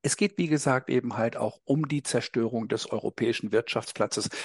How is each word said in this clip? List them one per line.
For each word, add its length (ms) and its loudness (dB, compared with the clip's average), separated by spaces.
es 160 0
geht, 200 0
wie 100 2
gesagt, 420 2
eben 280 0
halt 200 0
auch 280 -2
um 220 2
die 160 -2
Zerstörung 640 -2
des 240 -4
europäischen 600 -2
Wirtschaftsplatzes. 760 0